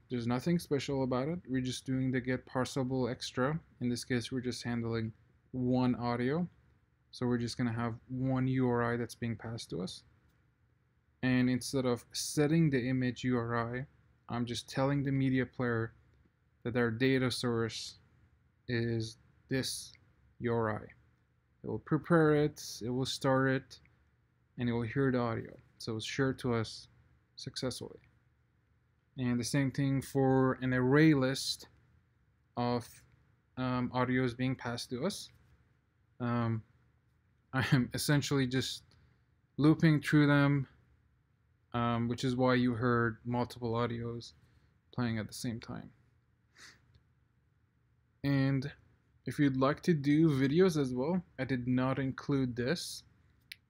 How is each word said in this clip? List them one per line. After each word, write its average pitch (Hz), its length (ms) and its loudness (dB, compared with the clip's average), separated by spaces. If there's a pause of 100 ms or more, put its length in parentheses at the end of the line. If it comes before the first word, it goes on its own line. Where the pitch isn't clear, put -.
there's 120 160 -4
nothing 127 320 0
special 139 460 -2
about 127 240 0
it. 175 200 -4
We're 131 140 0
just 127 240 -6
doing 131 240 0
the 127 100 0
get 127 280 -2
parsable 127 640 -2
extra. 131 480 -2 (200)
In 123 100 -2
this 120 140 -4
case, 120 280 -2
we're 131 100 -4
just 120 220 -6
handling 113 500 -4 (380)
one 127 420 2
audio. 123 540 0 (640)
So - 160 -4
we're 123 100 2
just 117 220 -4
gonna 120 140 0
have 117 200 -2 (140)
one 127 400 0
U 131 200 2
R 120 240 2
I 120 60 -2
that's 117 160 -6
being 117 220 -4
passed - 340 -10
to 170 140 -6
us. - 180 -10 (1200)
And 127 260 4
instead 127 360 -2
of 120 260 -2
setting 156 580 2
the 127 180 0
image 127 360 -2
U 127 140 0
R 117 380 -2
I, 131 100 -6 (440)
I'm 120 160 -2
just 117 240 -8
telling 139 320 0
the 139 100 -2
media 131 340 2
player 117 480 -2 (720)
that 120 140 -4
our 120 140 2
data 131 400 2
source 117 640 -4 (720)
is 117 500 -2 (320)
this - 420 -6 (480)
U 117 140 -2
R 113 180 0
I. 104 120 -6 (800)
It - 40 -10
will 110 120 -6
prepare 156 560 2
it, 147 280 0 (200)
it 113 60 -4
will 127 180 -2
start 131 420 2
it, 131 300 -4 (800)
and 120 100 -2
it - 20 0
will 120 120 -2
hear 135 280 0
the 127 60 0
audio. 117 400 -4 (220)
So 113 160 -6
it's 110 100 -6
shared 135 340 0
to 123 140 -2
us - 360 -4 (480)
successfully. - 600 -8 (1160)
And 123 220 -2
the 117 60 -4
same 139 260 0
thing 135 320 -2
for 131 580 2
an 127 140 0
array 143 400 6
list 131 540 -2 (840)
of, 120 320 -2 (720)
um, 127 380 -2
audios 127 420 2
being 127 180 0
passed 117 360 -8
to 131 160 -4
us. - 220 -6 (880)
Um, 117 420 -2 (460)
<laughs> - 460 -20
I 131 180 2
am 123 240 4
essentially 139 500 2
just 127 380 -4 (760)
looping 151 440 6
through 147 260 4
them, 143 400 4 (1080)
um, 117 340 0
which 120 160 -4
is 127 120 0
why 127 200 4
you 123 180 2
heard 117 520 2
multiple 120 480 -4
audios 117 580 -4 (640)
playing 117 240 -2
at 104 100 -4
the - 60 -16
same 120 260 -6
time. 107 300 -14 (2250)
And 135 480 2 (540)
if 123 140 -4
you'd 135 180 4
like 135 260 2
to 180 100 4
do 147 360 4
videos 151 480 4
as 131 160 0
well, 156 280 0 (160)
I 131 60 -4
did 123 240 -2
not 127 320 2
include 131 560 -2
this. 123 480 -4 (680)